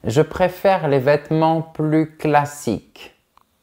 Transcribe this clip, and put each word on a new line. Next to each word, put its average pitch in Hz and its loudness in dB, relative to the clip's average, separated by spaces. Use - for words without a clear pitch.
Je 117 2
préfère 180 0
les 139 2
vêtements 156 0
plus 156 -2
classiques. - -4